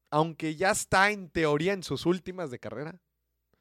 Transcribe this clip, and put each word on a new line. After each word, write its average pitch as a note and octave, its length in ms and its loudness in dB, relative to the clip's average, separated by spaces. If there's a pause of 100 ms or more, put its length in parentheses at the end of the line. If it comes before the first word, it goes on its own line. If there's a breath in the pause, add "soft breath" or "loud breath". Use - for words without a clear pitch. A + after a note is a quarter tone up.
aunque D#3 460 0
ya F#3 160 2
está G3+ 400 4
en G3 180 -8
teoría D#3+ 440 2
en F#3 100 -6
sus C#3 220 -4
últimas F3+ 460 -2
de A#2+ 80 -12
carrera, D3 400 -12 (600)